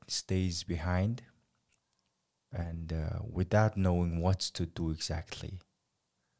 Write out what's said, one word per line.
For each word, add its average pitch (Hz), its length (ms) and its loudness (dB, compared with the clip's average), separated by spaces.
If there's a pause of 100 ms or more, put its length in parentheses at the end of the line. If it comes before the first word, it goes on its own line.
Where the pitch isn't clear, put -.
stays 92 560 -2
behind 90 580 0 (1300)
and, 85 400 -6
uh, 80 300 -2
without 90 560 2
knowing 87 420 4
what 92 200 4
to - 260 -2
do 80 240 -2
exactly. - 680 -6 (800)